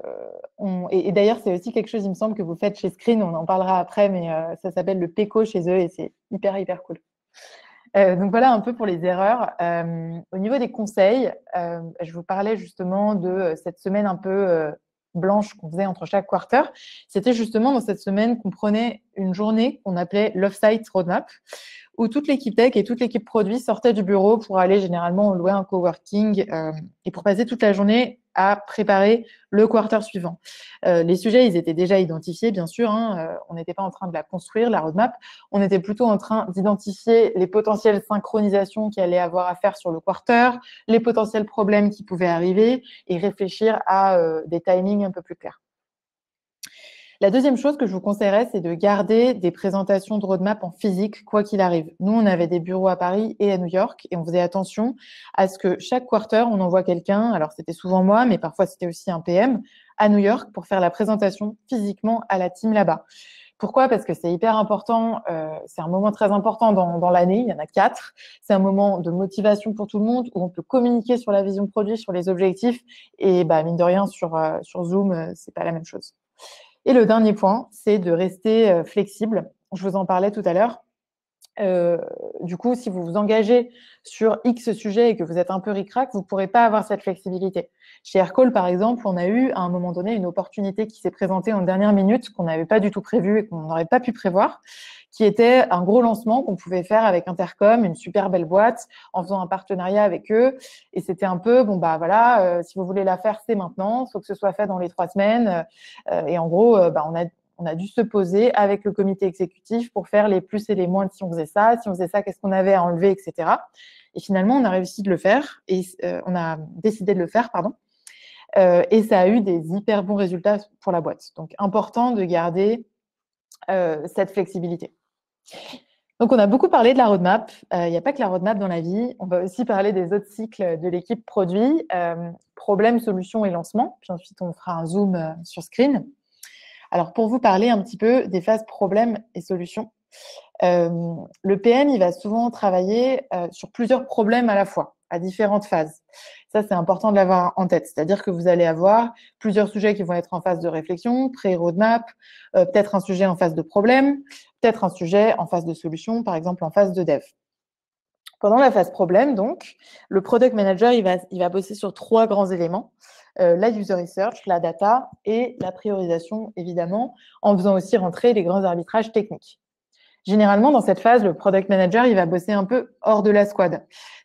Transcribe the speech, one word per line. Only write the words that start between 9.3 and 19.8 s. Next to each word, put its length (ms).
Euh, 580
au 60
niveau 220
des 100
conseils, 640
euh, 240
je 120
vous 100
parlais 320
justement 600
de, 140
euh, 260
cette 240
semaine 260
un 100
peu, 140
euh, 420
blanche 400
qu'on 160
faisait 160
entre 180
chaque 220
quarter. 340
C'était 260
justement 400
dans 80
cette 180
semaine 400
qu'on 120
prenait 500
une 180
journée 500